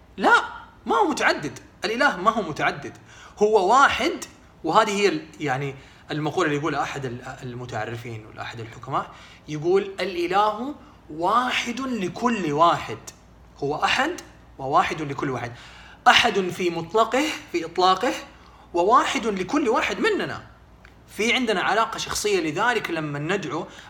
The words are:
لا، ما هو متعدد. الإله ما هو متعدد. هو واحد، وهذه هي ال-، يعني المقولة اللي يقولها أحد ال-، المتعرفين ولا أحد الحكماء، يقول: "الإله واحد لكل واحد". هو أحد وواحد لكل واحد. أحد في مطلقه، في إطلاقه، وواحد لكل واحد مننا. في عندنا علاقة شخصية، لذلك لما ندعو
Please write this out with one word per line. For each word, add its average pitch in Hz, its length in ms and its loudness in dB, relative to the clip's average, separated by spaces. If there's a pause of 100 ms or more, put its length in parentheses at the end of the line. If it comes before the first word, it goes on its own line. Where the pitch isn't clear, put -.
(180)
لا، 427 260 6 (420)
ما 427 100 0
هو 415 140 4
متعدد. - 500 0 (260)
الإله 233 320 2
ما 202 140 4
هو 220 100 -2
متعدد. 147 560 -4 (400)
هو 208 340 4
واحد، 269 540 4 (380)
وهذه 208 280 4
هي 202 180 4
ال-، 156 180 -2 (120)
يعني 139 360 -2 (360)
المقولة 151 360 0
اللي 147 120 0
يقولها 147 240 -2
أحد 139 220 -6
ال-، 123 160 -8 (220)
المتعرفين 117 840 -8
ولا - 160 -16
أحد 117 180 -12
الحكماء، 135 520 -8 (360)
يقول: 160 340 2 (180)
"الإله 196 760 0 (340)
واحد 233 720 -2
لكل 214 720 -2
واحد". 147 460 2 (600)
هو - 260 -2
أحد 302 380 0 (360)
وواحد 160 440 0
لكل 139 280 -4
واحد. 120 220 -6 (560)
أحد 202 420 4
في 180 200 -2
مطلقه، 220 540 0 (280)
في 165 140 -2
إطلاقه، 185 480 2 (600)
وواحد 233 520 2
لكل 214 440 0
واحد 226 300 0
مننا. 220 440 -2 (640)
في 220 260 -2
عندنا 220 280 0
علاقة 196 360 0
شخصية، - 420 -2
لذلك 190 520 -2
لما 151 280 -4
ندعو 156 480 -4 (220)